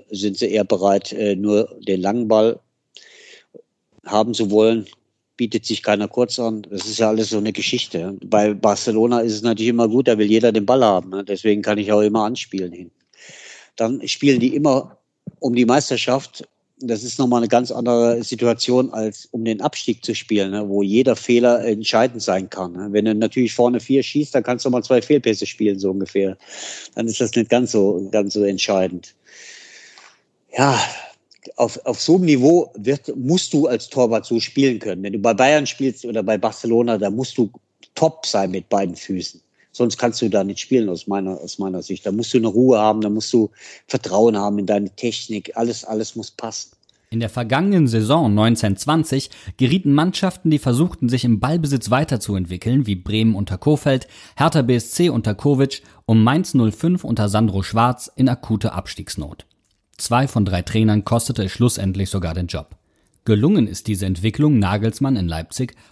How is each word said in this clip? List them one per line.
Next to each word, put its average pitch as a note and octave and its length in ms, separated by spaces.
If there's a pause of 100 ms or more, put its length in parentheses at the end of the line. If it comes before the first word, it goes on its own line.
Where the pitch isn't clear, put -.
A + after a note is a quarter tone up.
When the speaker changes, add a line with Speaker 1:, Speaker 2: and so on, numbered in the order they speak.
(120)
Speaker 1:
sind G2 260
sie A2+ 100
eher G2+ 180
bereit, G2 480
äh, G#2 240
nur G#2 360 (140)
den F#2 140
langen G#2+ 260
Ball A2 320 (1500)
haben A2 280
zu G#2 180
wollen? A2 340 (520)
Bietet A2+ 280
sich - 180
keiner G#2 260
kurz B2 280
an. A2+ 320
Das G2 160
ist G#2+ 140
ja A2 80
alles A2 220
so A2 80
eine G#2 160
Geschichte. F#2+ 720
Bei G#2 280
Barcelona A2 680
ist A2+ 140
es G#2 60
natürlich A2+ 280
immer A#2 180
gut, B2 220
da A2 80
will G#2+ 120
jeder A2+ 220
den G#2+ 140
Ball B2+ 180
haben, F#2 280
ne? G2 120
Deswegen G#2 380
kann G#2+ 160
ich G#2 160
auch G#2 80
immer G#2+ 240
anspielen F#2+ 480
hin. F2 180 (880)
Dann A#2 280
spielen C3+ 360
die B2+ 120
immer C#3+ 440 (420)
um A#2+ 160
die A#2+ 100
Meisterschaft. C3+ 800 (340)
Das A#2 240
ist A#2+ 140
nochmal B2 220
eine A#2 80
ganz A#2+ 240
andere A#2 520
Situation, A#2 680
als G#2+ 400
um A#2 120
den A2 180
Abstieg - 440
zu A2+ 80
spielen, G2 380
ne? G#2 180
Wo G2+ 140
jeder A2 320
Fehler A#2+ 500
entscheidend A2+ 560
sein F#2+ 300
kann, F2+ 220
ne? G2 180
Wenn G#2+ 140
du A2 100
natürlich A2+ 400
vorne B2 240
vier C3+ 240
schießt, - 320
dann B2+ 80
kannst B2 200
du C3+ 60
mal B2 140
zwei B2+ 180
Fehlpässe A#2 460
spielen, G2+ 320
so G2 100
ungefähr. F#2+ 480 (560)
Dann A2+ 140
ist A2 120
das A2+ 140
nicht A2+ 160
ganz A#2+ 220
so, G2 400
ganz G2+ 240
so G#2 80
entscheidend. F#2 720 (1400)
Ja, C3 240 (760)
auf, - 280
auf A#2+ 160
so E3 180
einem F3+ 80
Niveau D3+ 500
wird, B2 400
musst C#3 380
du D3+ 120
als B2 240
Torwart A2+ 380
so A#2 120
spielen C3 380
können. F#2 240
Wenn G2 120
du G2+ 60
bei A2+ 140
Bayern C#3 320
spielst B2+ 400
oder A2+ 160
bei G#2 160
Barcelona, A#2 600
da G2+ 100
musst B2 300
du A2 100 (460)
top - 320
sein G2 240
mit F#2+ 180
beiden G2 260
Füßen. - 460 (300)
Sonst A#2+ 260
kannst A#2+ 260
du A2 60
da G2 140
nicht G2 160
spielen, A#2 300
aus E2+ 160
meiner, F#2+ 340
aus D#2+ 200
meiner F#2 240
Sicht. - 200
Da G2 80
musst A2+ 220
du B2 60
eine A2 80
Ruhe A#2+ 320
haben, G#2+ 220
da G#2+ 80
musst G#2+ 220
du A2 200 (340)
Vertrauen G#2+ 500
haben G2+ 220
in G2+ 80
deine G2+ 240
Technik. - 680
Alles, A#2 300
alles A2 300
muss A2 160
passen. - 400 (400)
Speaker 2:
In A2+ 80
der A2+ 100
vergangenen D3 580
Saison A2+ 460
neunzehn G#2+ 420
zwanzig D3 540 (280)
gerieten C#3+ 360
Mannschaften, F3 560
die D3+ 80
versuchten, C3+ 520
sich B2 160
im A2+ 140
Ballbesitz C#3 520
weiterzuentwickeln, A2 960
wie G2+ 80
Bremen G#2+ 400
unter G2 240
Kohfeldt, C#3+ 480 (280)
Hertha D3+ 280
B A#2+ 120
S - 160
C E3+ 180
unter A2 260
Kovic C3+ 480 (220)
und A2 180
Mainz C#3+ 320
null A2+ 160
fünf F3+ 320
unter A2 260
Sandro G2+ 320
Schwarz, A#2 540
in B2+ 140
akute - 440
Abstiegsnot. - 720 (520)
Zwei B2 300
von A2 160
drei F#2 200
Trainern G#2+ 420
kostete A#2 380
es F#2+ 80
schlussendlich G2 580
sogar F2 240
den F2+ 140
Job. - 300 (480)
Gelungen A#2 420
ist F#2+ 180
diese G2 220
Entwicklung A2 500
Nagelsmann G#2+ 600
in F2+ 100
Leipzig E2 480 (160)